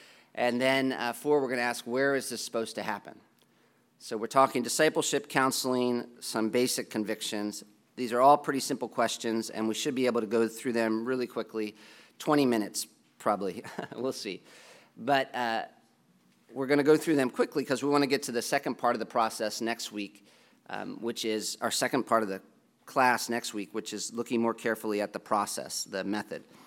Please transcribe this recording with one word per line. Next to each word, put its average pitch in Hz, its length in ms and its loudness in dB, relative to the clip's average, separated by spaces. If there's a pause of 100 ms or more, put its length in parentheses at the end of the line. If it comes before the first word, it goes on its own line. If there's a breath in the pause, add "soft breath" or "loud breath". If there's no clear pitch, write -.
(340 loud breath)
And 120 280 0
then, 131 320 2
uh, 117 180 -4
four, 147 300 2
we're 131 80 -2
gonna 123 120 -2
ask, 120 220 -2
where 139 320 0
is 127 140 -4
this 117 120 -6
supposed 113 340 -6
to 104 80 -6
happen? 104 360 -8 (800 soft breath)
So - 160 -8
we're 107 120 -4
talking 135 360 4
discipleship, 151 640 2
counseling, 127 800 2 (140)
some 110 260 0
basic 123 420 0
convictions, 104 760 -4 (300)
these 123 160 -4
are 120 100 2
all 143 160 10
pretty 143 220 -2
simple 131 280 -4
questions, 113 600 0
and 110 180 -4
we 110 60 0
should 139 220 -2
be 127 120 2
able 117 140 2
to 110 60 -4
go 113 200 2
through 113 260 -6
them 113 320 0
really 127 220 -2
quickly. 107 480 -6 (440 loud breath)
Twenty 147 260 4
minutes, 110 420 0 (320)
probably. 101 440 -2 (160)
<laughs> - 160 -10
We'll 127 180 -4
see. 95 280 -10 (560 loud breath)
But, 135 380 0
uh, 113 280 -2 (880)
we're 135 140 -4
gonna 143 160 4
go 156 140 8
through 156 180 2
them 131 140 4
quickly - 360 0
'cause 127 160 0
we 139 80 0
wanna 143 180 4
get 139 160 2
to 131 80 -8
the 117 100 0
second 131 340 -2
part 120 200 2
of 110 40 -6
the 104 80 -4
process 110 520 -2
next 117 320 -4
week, 104 340 -12 (440 soft breath)
um, 101 320 -10
which 117 240 -6
is 107 360 -4
our 117 100 -2
second 127 320 0
part 113 180 2
of 104 80 -2
the 95 120 -8 (440)
class 127 420 2
next 117 280 -4
week, 98 160 -6
which 107 200 -6
is 104 220 -8
looking 117 260 -2
more 117 140 2
carefully 110 480 -2
at 101 120 -4
the 101 60 -10
process, - 640 -2
the 95 200 -6
method. 98 400 -6 (240 loud breath)